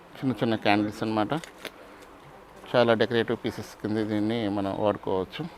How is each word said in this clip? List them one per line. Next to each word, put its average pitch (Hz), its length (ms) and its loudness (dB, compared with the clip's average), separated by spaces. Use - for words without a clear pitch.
చిన్న 135 140 -2
చిన్న 117 240 0
క్యాండిల్స్ 104 480 0
అనమాట. 107 300 0
చాలా 120 180 6
డెకరేటివ్ 117 520 2
పీసెస్ - 360 -8
కింద 107 160 0
దీన్ని 107 520 0
మనం 98 300 -2
వాడుకోవచ్చు. 101 680 0